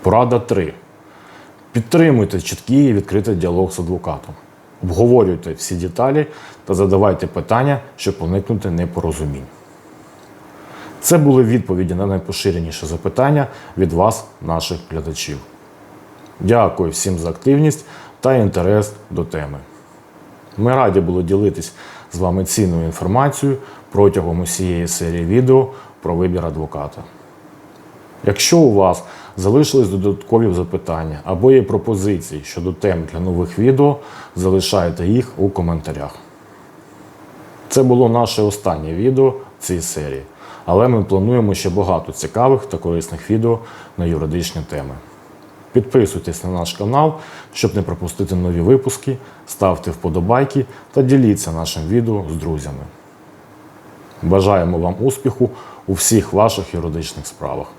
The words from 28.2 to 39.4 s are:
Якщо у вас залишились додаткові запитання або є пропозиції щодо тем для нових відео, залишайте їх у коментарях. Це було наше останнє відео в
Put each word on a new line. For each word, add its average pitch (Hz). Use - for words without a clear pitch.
Якщо 101
у 135
вас 95
залишились 120
додаткові 98
запитання 82
або 95
є 127
пропозиції 98
щодо 87
тем 85
для 85
нових 87
відео, 135
залишайте 90
їх 123
у 98
коментарях. 80
Це 131
було 123
наше 113
останнє 82
відео 131
в -